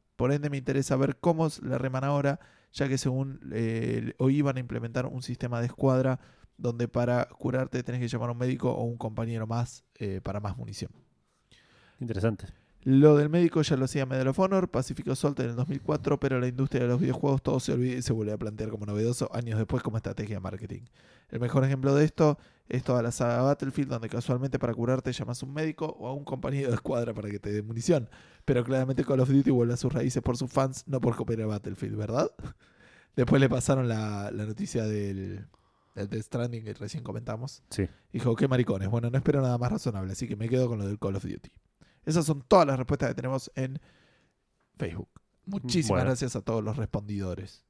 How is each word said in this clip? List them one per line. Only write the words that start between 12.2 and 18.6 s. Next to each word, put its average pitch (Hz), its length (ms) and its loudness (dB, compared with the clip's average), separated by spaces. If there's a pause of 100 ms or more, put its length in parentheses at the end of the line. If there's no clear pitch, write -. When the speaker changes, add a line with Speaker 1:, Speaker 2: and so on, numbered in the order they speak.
Speaker 1:
Lo 147 300 10
del 151 120 4
médico 165 340 4
ya 143 140 2
lo 131 80 2
hacía 135 200 -2
Medal 131 220 0
of 135 100 0
Honor, 190 320 2
Pacific - 380 -4
Assault 135 320 0
en 123 100 0
el 117 60 -6
dos 127 120 0
mil 139 140 -4
cuatro, 143 380 0
pero 131 200 0
la 123 80 0
industria 127 360 0
de 120 40 2
los 123 140 2
videojuegos 135 400 0
todo 139 180 0
se - 140 -2
olvida 127 220 0
y 127 80 -6
se 123 100 0
vuelve 107 180 -2
a 107 60 -4
plantear 107 320 -6